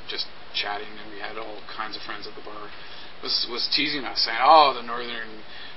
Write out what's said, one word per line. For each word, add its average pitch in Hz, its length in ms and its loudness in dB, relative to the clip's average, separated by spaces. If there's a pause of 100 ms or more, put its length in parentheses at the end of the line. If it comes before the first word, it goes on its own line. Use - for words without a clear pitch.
just - 180 -4 (280)
chatting, 104 320 -2 (160)
and 107 100 -10
we 101 60 -10
had 104 180 -8
all 110 220 -8 (180)
kinds 110 200 -4
of - 60 -8
friends 107 260 -6
at 104 80 -8
the - 60 -10
bar, 104 280 -8 (540)
was, - 260 0
was 117 240 -2
teasing 147 300 0
us, - 160 -2
saying, 113 200 2
"Oh, 147 320 10
the 120 140 -6
Northern 117 560 -6 (340)